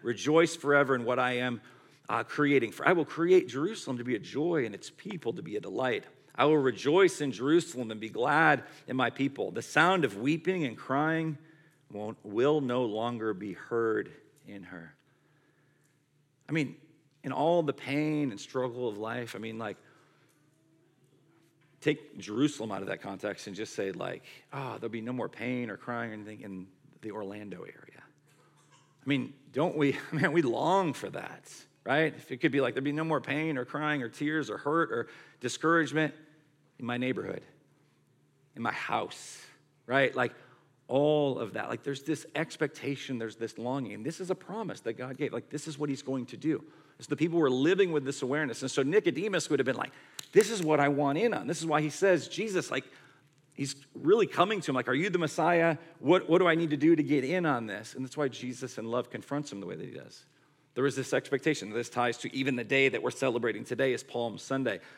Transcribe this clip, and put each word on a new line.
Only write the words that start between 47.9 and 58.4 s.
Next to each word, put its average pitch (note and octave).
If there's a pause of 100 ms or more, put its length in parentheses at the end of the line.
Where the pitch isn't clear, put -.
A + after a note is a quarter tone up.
with C#3+
this C3+
awareness. C3+
And C3+
so C#3
Nicodemus F3
would D3
have B2+
been B2+
like, - (400)
"This G3+
is G3+
what D3+
I C#3+
want C#3+
in A3+
on." G2
This D3
is D#3+
why D3+
he D3+
says, F3+
Jesus, F#3+
like, - (680)
he's C3+ (200)
really F#3+
coming F#3+
to C#3+
him, C3+
like, B2
"Are C3
you E3+
the F3+
Messiah? E3 (220)
What, F3
what E3
do F3+
I E3
need E3
to D3
do D#3+
to D3+
get C3+
in F3
on B2
this?" G#2
And C3
that's B2+
why D3
Jesus B2